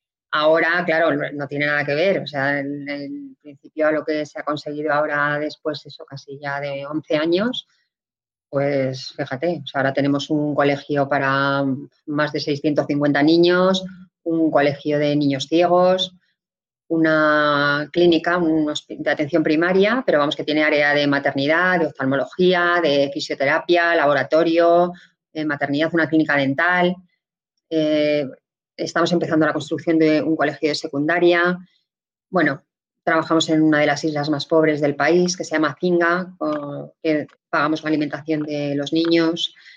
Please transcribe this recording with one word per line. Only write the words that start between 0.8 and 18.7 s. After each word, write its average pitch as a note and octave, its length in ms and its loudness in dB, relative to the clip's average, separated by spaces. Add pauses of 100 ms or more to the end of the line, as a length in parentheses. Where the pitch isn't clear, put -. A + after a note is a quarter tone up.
claro, D#3+ 280 2
no, D3 160 -4
no C#3+ 160 -8
tiene C#3+ 200 -4
nada D3 180 0
que C#3+ 100 -2
ver. E3 260 2
O C#3+ 60 -10
sea, C#3+ 320 -2
en, C#3+ 300 -8
en C#3+ 540 -12
principio D3 440 -6
a D#3 60 2
lo D3+ 100 -2
que D3+ 220 -4
se D3 160 -14
ha - 40 -12
conseguido D3+ 500 -4
ahora D3 440 -2
después, D3+ 460 -8
eso D3+ 220 -20
casi C#3 320 -16
ya C#3+ 200 -8
de C#3 280 -8
once D3+ 300 -4
años, F3 500 -2 (800)
pues C#3 640 -4
fíjate, D3 480 -4
o C3 40 -14
sea, C#3 160 -4
ahora C3+ 100 0
tenemos C#3+ 380 0
un D3 240 -2
colegio C#3+ 520 0
para C#3 600 0 (400)
más D3 260 -2
de D3+ 80 -4
seiscientos C#3+ 460 -2
cincuenta C#3+ 360 2
niños, F3+ 640 4 (380)
un E3 280 0
colegio D3 480 0
de D3 180 0
niños C#3 320 0
ciegos, F3+ 640 2 (760)
una D3+ 1040 2
clínica, F3 440 2
un D#3+ 320 0
hospi-, - 300 -10